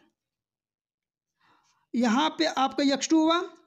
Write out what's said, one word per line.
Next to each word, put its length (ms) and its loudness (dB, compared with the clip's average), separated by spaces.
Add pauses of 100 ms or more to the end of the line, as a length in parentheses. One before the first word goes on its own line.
(1900)
यहाँ 360 2
पे 160 -4
आपका 380 -2
एक्स 240 0
टू 100 4
हुआ, 180 2 (300)